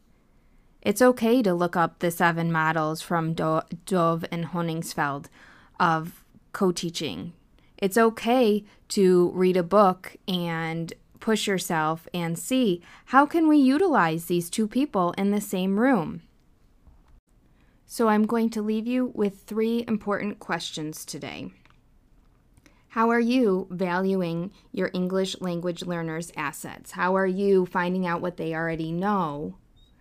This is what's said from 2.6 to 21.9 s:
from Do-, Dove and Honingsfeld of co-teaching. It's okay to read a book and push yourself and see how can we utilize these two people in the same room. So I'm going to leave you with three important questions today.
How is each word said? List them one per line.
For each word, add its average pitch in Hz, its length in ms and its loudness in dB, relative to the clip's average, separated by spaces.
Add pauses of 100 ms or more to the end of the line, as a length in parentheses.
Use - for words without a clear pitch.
from 165 320 -2
Do-, 160 280 0 (240)
Dove 165 440 0
and 170 160 -6
Honingsfeld 160 800 -4 (540)
of 165 440 0 (280)
co-teaching. 170 800 -4 (440)
It's 196 220 0
okay 226 680 2 (260)
to 185 440 4
read 185 220 2
a 180 80 2
book 185 520 2 (120)
and 165 640 -4 (260)
push 220 300 -2
yourself 170 680 -2
and 170 240 -4
see 226 420 0 (260)
how 285 200 6
can 320 220 2
we 302 100 6
utilize 254 680 4
these 175 220 0
two 220 200 -2
people 214 500 0
in 196 140 0
the 208 80 0
same 196 400 -2
room. 175 420 0 (1600)
So - 220 0
I'm 214 200 4
going 226 240 0
to 214 120 -4
leave 220 240 -2
you 254 260 0
with 202 300 -4
three 226 460 -2
important 202 500 -4
questions 160 680 -8
today. 143 460 -12 (1400)